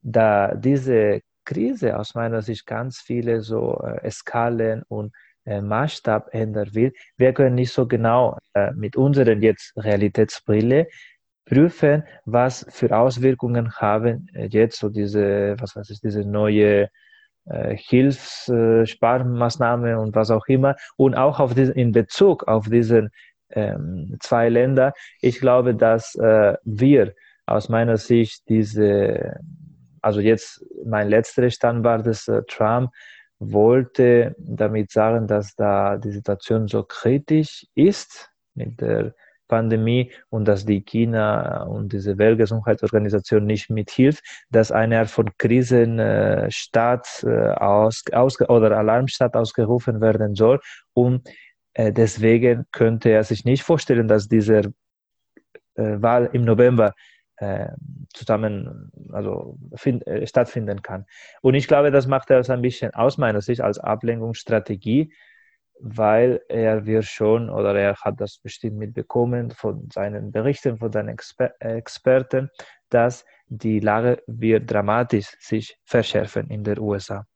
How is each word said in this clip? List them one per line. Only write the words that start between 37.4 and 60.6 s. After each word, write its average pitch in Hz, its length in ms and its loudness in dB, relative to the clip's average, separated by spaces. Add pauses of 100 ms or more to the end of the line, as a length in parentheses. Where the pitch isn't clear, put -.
ist - 560 0 (240)
mit 117 260 -10
der 113 360 -4 (320)
Pandemie 113 680 0 (160)
und 110 160 -4
dass 101 180 2
die 104 200 0
China 113 800 -2
und 107 280 -8
diese 98 280 -6
Weltgesundheitsorganisation 107 1300 0
nicht 107 240 -4
mithilft, 127 520 0 (280)
dass 113 200 4
eine 113 280 2
Art 113 100 0
von 110 300 -2
Krisen-, 117 580 2
äh, 104 540 0
Staat, - 720 -2
äh, 110 300 0
aus-, 104 500 2 (100)
aus-, 127 280 2
oder 110 360 4
Alarmstaat 117 580 0
ausgerufen 113 640 -2
werden 107 340 0
soll. 113 240 4 (340)
Und, 123 340 2 (460)
äh, 110 180 0
deswegen 113 800 2
könnte 113 380 2
er 107 140 6
sich 107 200 -4
nicht 131 200 0
vorstellen, 123 440 0
dass 107 200 2
diese, 107 440 2 (1000)
äh, 107 260 -4
Wahl 120 320 2
im 120 140 0
November, 113 480 4 (440)
äh, 98 320 -8 (440)
zusammen, 104 760 -6 (200)
also 98 460 -8 (160)
find-, - 320 -4
äh, 107 220 -6
stattfinden 107 560 -2